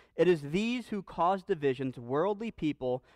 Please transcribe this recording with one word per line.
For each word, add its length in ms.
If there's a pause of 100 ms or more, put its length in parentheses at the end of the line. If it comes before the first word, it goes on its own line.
(140)
It 140
is 120
these 480
who 140
cause 400
divisions, 560
worldly 540
people 500 (140)